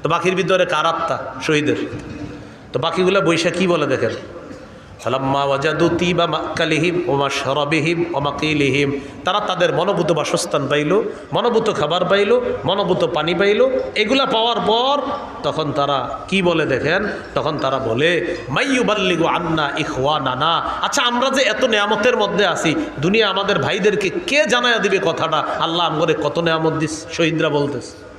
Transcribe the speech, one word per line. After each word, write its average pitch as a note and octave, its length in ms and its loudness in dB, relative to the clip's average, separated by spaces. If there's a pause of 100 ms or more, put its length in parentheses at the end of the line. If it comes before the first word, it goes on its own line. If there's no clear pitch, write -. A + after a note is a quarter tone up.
তো D3 60 -2
পাখির E3+ 260 0
ভিতরে F#3 300 2
কার D#3 200 0
আত্মা? D#3+ 320 0 (240)
শহীদের। D3 340 2 (960)
তো B2+ 60 0
পাখিগুলা F3+ 420 2
বইসা E3 280 2
কি F3 180 0
বলে E3 200 2
দেখেন, B2 220 0 (920)
"ফালাম্মা C3+ 400 0
ওয়াজাদু D3+ 460 2
তিবা E3+ 380 2
মাকালিহিম D#3+ 800 0
ওয়া C#3 120 2
মাশরাবিহিম D3 920 0
ওয়া - 80 -2
মাকিলিহিম", C#3+ 800 0 (260)
তারা G3 140 2
তাদের F3+ 340 0
মনোভূত F3 380 0
বাসস্থান D#3 560 0
পাইল, D3+ 340 2 (320)
মনোভূত A3 400 2
খাবার E3 320 0
পাইল, G3+ 340 4 (260)
মনোভূত F#3 380 2
পানি D#3 300 0
পাইল, G3+ 340 4 (280)
এগুলা B3+ 300 2
পাওয়ার A3+ 320 0 (100)
পর C4 340 2 (420)
তখন D3 280 -2
তারা C#3 560 -2
কি F#3+ 140 2
বলে E3 240 2
দেখেন, D3 420 0 (280)
তখন C#3+ 220 -2
তারা C3+ 220 0
বলে, C#3 580 0 (120)
"মাইয়ুবাল্লিগু G3 760 0
আন্না D#3 520 0
ইখওয়ানানা", C#3+ 760 0 (260)
আচ্ছা, A#3 220 0
আমরা B3 260 0
যে C4 120 2
এত G#3+ 220 2
নেয়ামতের G#3+ 540 2
মধ্যে G3+ 280 2
আছি, E3 300 0 (240)
দুনিয়া G3+ 300 2
আমাদের F#3+ 300 0
ভাইদেরকে F#3+ 500 0 (180)
কে D4 180 2
জানায়া A#3+ 340 2
দিবে F#3+ 260 2
কথাটা, D#3 320 0
আল্লাহ E3 500 -2
আমগরে D#3 260 0 (100)
কত D3 160 0
নেয়ামত D#3+ 340 2
দিস? D#3 400 -4
শহীদরা D#3+ 360 0
বলতেছে। C#3+ 560 -4 (140)